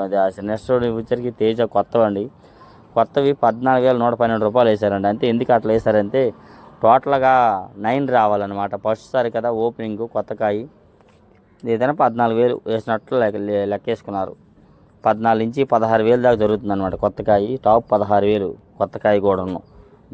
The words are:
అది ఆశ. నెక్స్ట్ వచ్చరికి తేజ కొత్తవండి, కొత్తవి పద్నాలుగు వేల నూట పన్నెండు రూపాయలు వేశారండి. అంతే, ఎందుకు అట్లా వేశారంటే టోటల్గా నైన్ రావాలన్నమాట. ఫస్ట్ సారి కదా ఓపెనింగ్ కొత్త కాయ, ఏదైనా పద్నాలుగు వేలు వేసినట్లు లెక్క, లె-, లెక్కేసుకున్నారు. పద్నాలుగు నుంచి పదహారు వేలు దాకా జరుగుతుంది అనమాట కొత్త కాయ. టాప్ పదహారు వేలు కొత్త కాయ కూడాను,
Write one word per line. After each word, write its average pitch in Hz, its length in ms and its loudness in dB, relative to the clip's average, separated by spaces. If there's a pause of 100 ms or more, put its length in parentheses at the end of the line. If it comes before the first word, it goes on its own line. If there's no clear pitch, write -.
అది 98 180 -2
ఆశ. 95 100 -2 (160)
నెక్స్ట్ 110 200 -6 (280)
వచ్చరికి 120 420 -4
తేజ 113 200 0 (160)
కొత్తవండి, 110 480 0 (720)
కొత్తవి 139 360 0 (120)
పద్నాలుగు 123 420 2
వేల 131 160 4
నూట 117 180 0
పన్నెండు 113 280 0
రూపాయలు 117 240 2
వేశారండి. 101 400 0
అంతే, 113 200 -4
ఎందుకు 120 240 -2
అట్లా 110 180 -2
వేశారంటే 110 480 0 (600)
టోటల్గా 131 520 4 (520)
నైన్ 135 300 -2
రావాలన్నమాట. 101 580 0 (100)
ఫస్ట్ 110 280 -4
సారి 120 240 -2
కదా 113 140 -2 (140)
ఓపెనింగ్ 113 400 -6 (120)
కొత్త - 240 -6
కాయ, 104 180 -2 (1160)
ఏదైనా 127 200 0 (100)
పద్నాలుగు 117 380 0
వేలు 123 140 2 (140)
వేసినట్లు 113 520 -4
లెక్క, 104 260 -2
లె-, 101 240 -2
లెక్కేసుకున్నారు. 101 640 -6 (720)
పద్నాలుగు 110 400 2
నుంచి 131 160 -2 (100)
పదహారు 113 360 2
వేలు 120 180 4
దాకా 120 160 4
జరుగుతుంది 104 320 0
అనమాట 95 200 -2 (100)
కొత్త 101 140 -2 (100)
కాయ. 104 280 2 (100)
టాప్ 110 260 4
పదహారు 101 380 2
వేలు 101 180 0 (300)
కొత్త 101 160 -4 (100)
కాయ 107 220 4
కూడాను, 92 340 -2 (540)